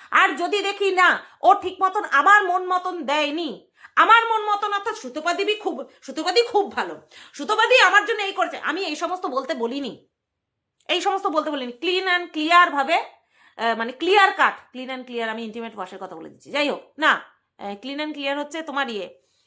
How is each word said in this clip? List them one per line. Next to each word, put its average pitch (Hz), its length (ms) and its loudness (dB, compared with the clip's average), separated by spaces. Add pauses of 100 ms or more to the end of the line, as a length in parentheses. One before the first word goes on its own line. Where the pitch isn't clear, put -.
(100)
আর 330 260 4
যদি 349 260 -2
দেখি 392 280 0
না, 359 320 4 (200)
ও 240 120 8
ঠিক 370 280 -2
মতন 381 220 0
আমার 392 400 6
মন 370 220 -2
মতন 359 380 -4
দেয়নি, 294 680 -4 (260)
আমার 440 300 6
মন 440 180 0
মতন, 415 280 -2
অর্থাৎ 415 240 -4
সুতপা 311 380 -6
দেবী 403 200 -2
খুব, 320 360 -6 (120)
সুতপা 320 300 -6
দি 466 100 4
খুব 403 300 0
ভালো, 175 280 -8 (320)
সুতপা 427 340 0
দি 494 140 6
আমার 403 240 6
জন্য 427 180 -4
এই 392 100 -4
করেছে, 359 260 -4
আমি 339 260 -6
এই 302 120 -6
সমস্ত 349 300 -6
বলতে 262 280 -4
বলিনি, 240 540 -8 (800)
এই 349 120 0
সমস্ত 381 260 -2
বলতে 311 240 -2
বলিনি। 254 220 -6
ক্লিন 370 360 -2
and 359 240 0
ক্লিয়ার 339 380 4
ভাবে, 285 260 0 (600)
আহ, 226 220 -2
মানে 233 140 -4
ক্লিয়ার 381 400 4
কাট, 262 220 2 (160)
ক্লিন 254 200 -12
and 254 140 -10
ক্লিয়ার, 233 260 -6
আমি 226 120 -8
ইন্টিমেট 226 340 -12
ওয়াশের 185 220 -12
কথা 185 180 -14
বলে 160 120 -16
দিচ্ছি। - 220 -20
যাই 285 180 0
হোক, 202 120 -4 (180)
না, 294 140 4 (460)
আহ, 202 220 -10
ক্লিন 277 200 -10
and 302 120 -6
ক্লিয়ার 277 260 -4
হচ্ছে 294 240 -8
তোমার 277 260 -6
ইয়ে, 202 300 -10 (280)